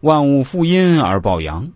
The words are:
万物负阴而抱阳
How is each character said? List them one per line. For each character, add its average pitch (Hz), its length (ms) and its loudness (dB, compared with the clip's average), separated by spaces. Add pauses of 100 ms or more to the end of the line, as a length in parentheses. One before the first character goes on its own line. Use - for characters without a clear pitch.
万 147 280 2
物 139 140 2
负 175 200 -4
阴 175 380 2
而 95 180 0
抱 92 220 -2
阳 80 340 -8